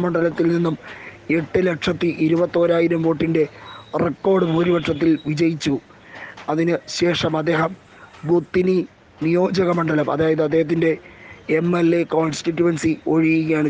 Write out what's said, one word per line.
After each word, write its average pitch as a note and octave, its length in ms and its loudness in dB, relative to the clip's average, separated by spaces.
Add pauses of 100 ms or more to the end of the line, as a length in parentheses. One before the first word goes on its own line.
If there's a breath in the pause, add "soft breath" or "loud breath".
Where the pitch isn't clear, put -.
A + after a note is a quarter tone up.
മണ്ഡലത്തിൽ E3+ 500 0
നിന്നും E3+ 220 0 (640 loud breath)
എട്ട് E3 300 -2
ലക്ഷത്തി E3+ 420 -2 (160)
ഇരുപത്തോരായിരം E3+ 840 2
വോട്ടിൻ്റെ E3 360 0 (600 loud breath)
റെക്കോർഡ് F#3 500 0
ഭൂരിപക്ഷത്തിൽ E3 580 2 (180)
വിജയിച്ചു. D#3 460 0 (760 loud breath)
അതിന് E3 240 0 (240)
ശേഷം E3+ 420 0
അദ്ദേഹം D#3+ 300 0 (580 loud breath)
ബുത്തിനി F3+ 480 2 (480)
നിയോജക F3 520 2
മണ്ഡലം, D#3 380 0
അതായത് D#3+ 320 0
അദ്ദേഹത്തിൻ്റെ D#3+ 440 0 (680 loud breath)
എം E3+ 100 0 (100)
എൽ E3 100 2 (100)
എ - 20 0 (140)
കോൺസ്റ്റിറ്റ്യുവൻസി D#3+ 760 0 (220)
ഒഴിയുകയാണ് D#3+ 560 2